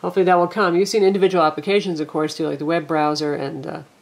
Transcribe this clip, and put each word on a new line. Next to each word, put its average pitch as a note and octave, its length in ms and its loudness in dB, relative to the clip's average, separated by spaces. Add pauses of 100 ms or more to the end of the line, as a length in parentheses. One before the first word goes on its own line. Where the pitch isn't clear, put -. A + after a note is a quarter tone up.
Hopefully F3+ 240 0
that F3+ 140 4
will F3 80 4
come. F3 280 0
You've G3 140 2
seen G#3+ 140 2
individual F#3+ 420 4
applications, E3+ 540 -2
of D3+ 80 -4
course, D3+ 280 -4
too, D#3+ 120 -4
like D3 100 -6
the D3+ 80 -6
web D#3+ 220 -2
browser D3+ 480 0
and, C#3 320 -8
uh, D#3 140 -10 (200)